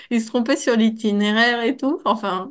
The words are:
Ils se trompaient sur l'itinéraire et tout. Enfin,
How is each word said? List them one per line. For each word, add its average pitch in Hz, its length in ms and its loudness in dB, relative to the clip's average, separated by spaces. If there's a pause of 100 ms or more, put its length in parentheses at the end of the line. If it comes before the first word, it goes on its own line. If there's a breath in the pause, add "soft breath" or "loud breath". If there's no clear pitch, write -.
(100 loud breath)
Ils 233 120 0
se 220 60 -12
trompaient 247 280 0
sur 247 200 0
l'itinéraire 220 840 2
et 262 140 -2
tout. 277 300 -2
Enfin, 196 440 -2